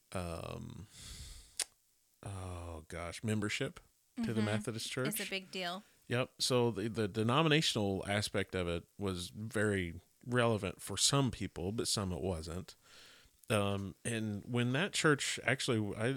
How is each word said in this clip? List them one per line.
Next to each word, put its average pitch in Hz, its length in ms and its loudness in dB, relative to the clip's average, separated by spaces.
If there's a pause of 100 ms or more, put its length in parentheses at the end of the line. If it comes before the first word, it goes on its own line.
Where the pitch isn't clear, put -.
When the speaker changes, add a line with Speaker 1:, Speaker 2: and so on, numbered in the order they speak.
(140)
Speaker 1:
um, 85 720 -6 (1400)
oh 87 640 -8
gosh, 85 340 -8
membership 107 580 -2 (440)
to 214 80 0
the 214 80 2
Speaker 2:
Mm-hmm. 214 60 4
Speaker 1:
Methodist 110 440 -2
Church. 131 180 -2
Speaker 2:
It's 214 120 -4
a 190 100 -6
big 190 200 -6
deal. 185 340 -6 (240)
Speaker 1:
Yep. 123 300 0
So 120 320 4
the, 101 180 -2
the 107 200 0
denominational 113 1000 4
aspect 101 460 0
of 90 140 2
it 85 160 -2 (140)
was 90 380 -2
very 104 580 0 (320)
relevant 117 540 2
for 98 160 -6
some 139 340 4
people, 92 420 -4
but - 160 -2
some 95 240 0
it 71 80 -2
wasn't. 82 560 -4 (760)
Um, 101 440 2 (100)
and 110 420 -2
when 120 260 0
that 170 200 0
church, - 520 2
actually, 110 520 2
I, 123 200 0